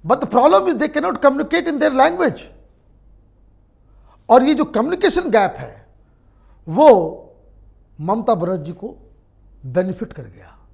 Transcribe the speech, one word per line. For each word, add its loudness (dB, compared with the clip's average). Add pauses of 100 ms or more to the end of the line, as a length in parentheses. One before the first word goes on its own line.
But 0
the -6
problem 4
is 0
they -4
cannot -4
communicate 0
in -4
their 0
language। 0 (1900)
और 6
ये 0
जो -2
कम्युनिकेशन -2
गैप 0
है, -18 (880)
वो 4 (800)
ममता -2
बनर्जी -6
को -16 (680)
बेनिफिट -6
कर -16
गया। -20 (160)